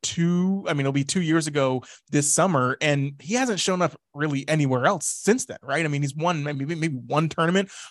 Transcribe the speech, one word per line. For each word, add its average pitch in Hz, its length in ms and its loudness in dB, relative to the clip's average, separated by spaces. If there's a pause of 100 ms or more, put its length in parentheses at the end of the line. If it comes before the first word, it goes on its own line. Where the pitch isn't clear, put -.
two, 180 640 0
I 170 60 0
mean, 143 80 0
it'll 139 100 0
be 139 140 0
two 185 160 -2
years 160 260 0
ago 135 340 0 (300)
this 147 200 2
summer, 139 500 2
and 143 400 2
he 165 140 -6
hasn't 247 260 0
shown 185 200 0
up 170 140 0 (180)
really 143 360 -4
anywhere 135 360 2
else 190 220 2
since - 380 0
then, - 160 -12
right? 143 240 -2
I - 20 -2
mean, 143 140 -2
he's 143 120 -2
won 156 300 -2
maybe, 143 220 -6
maybe 156 320 -4 (100)
one 151 220 2
tournament 180 420 0 (180)